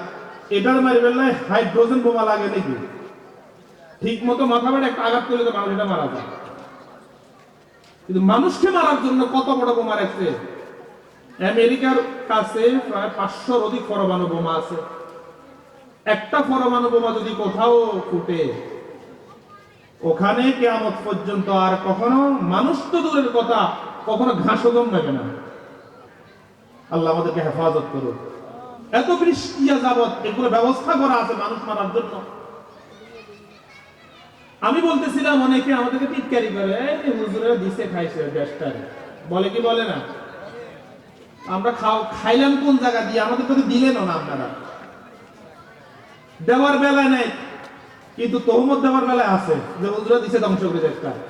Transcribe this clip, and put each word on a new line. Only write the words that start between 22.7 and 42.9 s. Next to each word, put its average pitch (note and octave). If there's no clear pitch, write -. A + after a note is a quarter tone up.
তো E4+
দূরের C#4+
কথা, A#3
কখনো A#3
ঘাসও A3+
জন্মাবে G3
না। C3+
আল্লাহ D#3+
আমাদেরকে E3+
হেফাজত D3+
করুক। B2
এত C4+
বৃষ্টি E4+
যাবৎ A#3+
এগুলো A#3+
ব্যবস্থা A#3+
করা C4+
আছে A3+
মানুষ G#3+
মারার G3+
জন্য। G3+
আমি C#4
বলতেছিলাম, C#4+
অনেকে C4
আমাদেরকে B3+
টিটকারি A#3+
করে, G3
"এই C#4+
যে A3+
হুজুরেরা A3
দিছে F#3+
খাইছে E3
দেশটারে।" C#3+
বলে F#3+
কি A#3
বলে A#3
না? F3
আমরা G3
খাও-, A3
খাইলাম C4+
কোন C4+
জায়গা A#3+